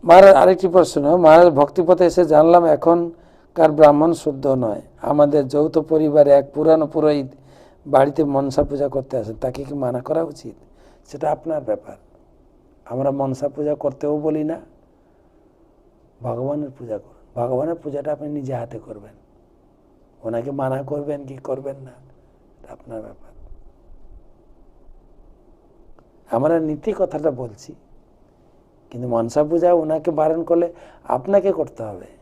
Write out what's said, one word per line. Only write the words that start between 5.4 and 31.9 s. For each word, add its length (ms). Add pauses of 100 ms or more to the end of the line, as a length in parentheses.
যৌথ 220 (160)
পরিবারে 480
এক 160
পুরানো 400
পুরোহিত 340 (580)
বাড়িতে 360 (120)
মনসা 340
পূজা 260
করতে 260
আসেন, 220
তাকে 220
কি 100 (100)
মানা 240
করা 140 (100)
উচিত? 240 (520)
সেটা 180 (100)
আপনার 320
ব্যাপার। 280 (920)
আমরা 240 (100)
মনসা 340
পূজা 280
করতেও 320 (120)
বলি 180
না, 140 (1700)
ভগবানের 520
পূজা 260
করুন। 160 (180)
ভগবানের 440
পূজাটা 300
আপনি 160 (100)
নিজে 220
হাতে 260
করবেন, 280 (1120)
ওনাকে 240 (100)
মানা 200 (100)
করবেন 380
কি 80 (120)
করবেন 380
না, 80 (600)
এটা 200
আপনার 300
ব্যাপার। 260 (3000)
আমরা 240 (140)
নীতি 220 (100)
কথাটা 320 (100)
বলছি, 300 (1200)
কিন্তু 220
মনসা 360
পূজা 200 (120)
ওনাকে 280 (100)
বারণ 280
করলে 180 (500)
আপনাকে 360
করতে 360
হবে। 200 (140)